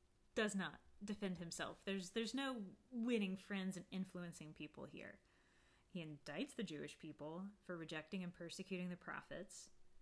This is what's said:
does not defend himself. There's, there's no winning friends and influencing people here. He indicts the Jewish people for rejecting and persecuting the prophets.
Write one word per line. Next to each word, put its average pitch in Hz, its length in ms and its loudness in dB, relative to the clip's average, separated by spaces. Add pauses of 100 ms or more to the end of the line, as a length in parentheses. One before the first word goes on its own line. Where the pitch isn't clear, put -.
(360)
does 208 180 6
not 185 220 2 (280)
defend 196 360 2
himself. 170 460 -2
There's, 196 260 2
there's 226 240 4
no 262 220 4 (340)
winning 226 440 6
friends 190 420 2
and 175 140 -4
influencing 175 640 -2
people - 300 -6
here. - 300 -8 (760)
He 180 100 -2
indicts 156 540 -4
the 240 60 0
Jewish 147 380 -2
people 156 420 -4 (240)
for 175 120 -2
rejecting 160 460 -2
and 175 80 -2
persecuting 180 580 -2
the 180 60 -2
prophets. - 760 -6 (320)